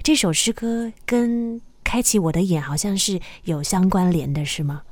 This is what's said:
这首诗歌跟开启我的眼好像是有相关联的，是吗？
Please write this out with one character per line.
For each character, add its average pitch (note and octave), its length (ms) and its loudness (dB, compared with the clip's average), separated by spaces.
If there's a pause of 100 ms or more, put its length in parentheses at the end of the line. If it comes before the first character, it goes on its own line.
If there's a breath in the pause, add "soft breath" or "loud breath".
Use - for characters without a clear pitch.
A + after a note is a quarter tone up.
这 D#4 120 4
首 G3+ 180 2
诗 A3+ 200 0
歌 A#3 400 -4 (120)
跟 A#3 560 0 (220)
开 - 180 0
启 A3 180 2
我 D#3+ 140 2
的 D#3+ 80 2
眼 F3 220 2
好 C#3+ 140 -6
像 G3 200 -2
是 F#3+ 240 -2 (240 loud breath)
有 D#3 180 -2
相 F#3 280 2
关 F3+ 200 4
联 C#3+ 220 0
的， D3 120 -2
是 C#3+ 180 -4
吗？ C#3+ 300 -4